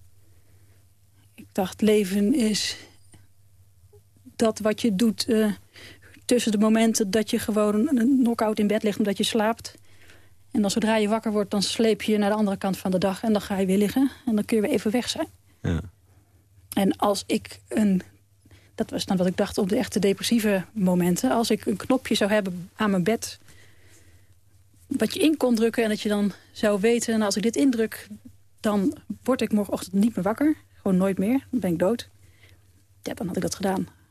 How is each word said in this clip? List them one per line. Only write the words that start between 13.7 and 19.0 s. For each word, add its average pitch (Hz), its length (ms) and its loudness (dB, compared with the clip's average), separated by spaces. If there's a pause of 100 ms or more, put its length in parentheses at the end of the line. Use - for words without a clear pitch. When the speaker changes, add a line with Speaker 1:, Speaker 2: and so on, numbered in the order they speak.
Speaker 1:
liggen. 254 320 2 (160)
En 226 80 0
dan 208 100 0
kun - 120 0
je 214 60 2
weer 285 100 0
even 220 180 0
weg 226 180 -2
zijn. 320 180 -6 (360)
Speaker 2:
Ja. 82 180 -2 (920)
Speaker 1:
En 294 240 0
als - 300 0
ik - 420 -6
een... 196 340 2 (720)
Dat - 160 -6
was - 140 -6